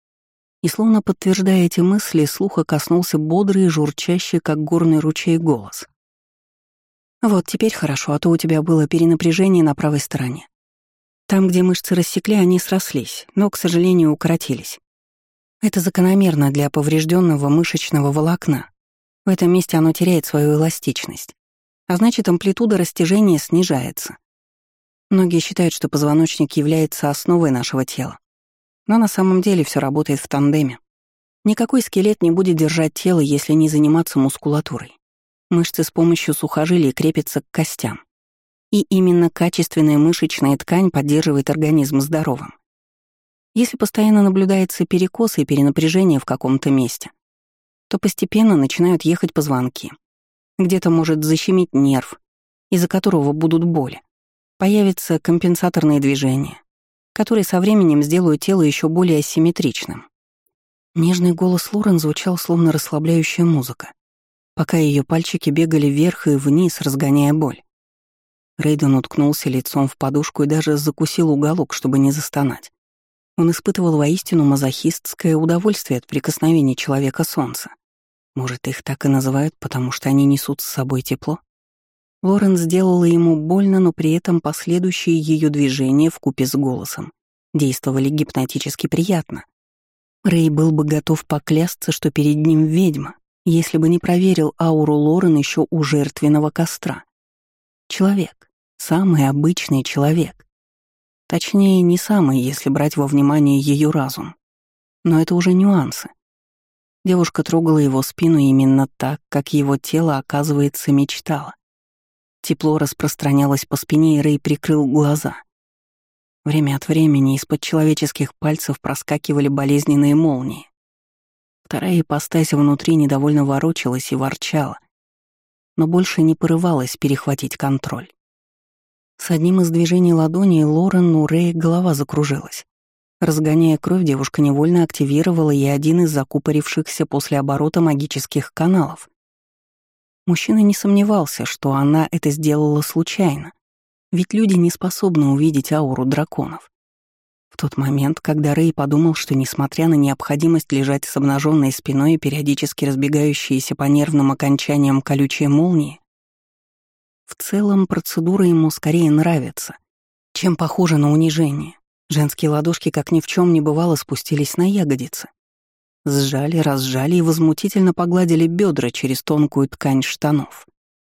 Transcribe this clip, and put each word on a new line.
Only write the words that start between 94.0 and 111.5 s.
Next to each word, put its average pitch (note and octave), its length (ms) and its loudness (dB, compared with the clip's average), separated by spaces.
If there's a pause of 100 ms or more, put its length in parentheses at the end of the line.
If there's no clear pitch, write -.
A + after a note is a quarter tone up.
ауру D#3 340 2
Лорен D#3 420 2
ещё C#3+ 340 0
у E3 140 -2
жертвенного D3 640 0
костра. - 540 -6 (840)
Человек, - 640 -2 (280)
самый D#3+ 500 2
обычный C#3+ 560 0
человек. D3 600 -2 (840)
Точнее, F#3+ 540 2
не F3 160 4
самый, D3+ 420 2
если C3+ 280 -4
брать C#3+ 280 0
во C#3+ 100 0
внимание C#3+ 540 2
её D3 320 0
разум. C#3 420 -6 (680)
Но D#3+ 160 4
это F3 160 0
уже F3+ 160 2
нюансы. F#3 580 2 (920)
Девушка F3+ 400 0
трогала D#3+ 340 2
его C3+ 240 2
спину E3 360 0
именно C3+ 580 4
так, C#3 320 -6
как - 240 -4
его C#3 240 0
тело, D#3 420 -2
оказывается, C#3+ 720 -2
мечтало. C#3+ 640 -2 (880)